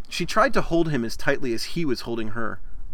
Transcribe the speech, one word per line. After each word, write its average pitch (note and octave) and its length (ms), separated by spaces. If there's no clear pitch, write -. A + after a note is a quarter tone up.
She F3 160
tried A#3 260
to G#3 80
hold E3 300
him C3 120
as A2+ 140
tightly C3 380
as C3 100
he E3 220
was A#2+ 160
holding A#2 260
her. A2+ 320